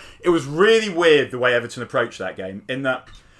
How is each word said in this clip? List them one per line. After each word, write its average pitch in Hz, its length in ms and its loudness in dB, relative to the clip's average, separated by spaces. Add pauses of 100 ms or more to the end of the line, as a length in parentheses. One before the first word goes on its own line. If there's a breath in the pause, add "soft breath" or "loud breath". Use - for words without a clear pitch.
(200 loud breath)
It 170 80 -4
was 165 180 2
really 214 420 2
weird 156 440 2
the 123 80 -6
way 123 140 2
Everton 120 280 -4
approached 117 380 -4
that 90 160 -8
game, 95 320 -12
in 131 140 -8
that 131 260 -4 (320 soft breath)